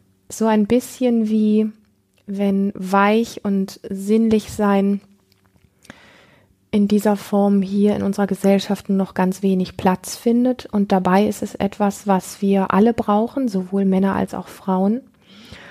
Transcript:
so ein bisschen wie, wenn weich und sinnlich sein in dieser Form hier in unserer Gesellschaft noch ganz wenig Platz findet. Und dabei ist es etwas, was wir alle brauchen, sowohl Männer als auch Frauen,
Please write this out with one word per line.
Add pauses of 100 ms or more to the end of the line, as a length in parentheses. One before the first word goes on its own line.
(300)
so
ein
bisschen
wie, (560)
wenn
weich
und
sinnlich
sein (1700)
in
dieser
Form
hier
in
unserer
Gesellschaft
noch
ganz
wenig
Platz
findet.
Und
dabei
ist
es
etwas,
was
wir
alle
brauchen,
sowohl
Männer
als
auch
Frauen, (680)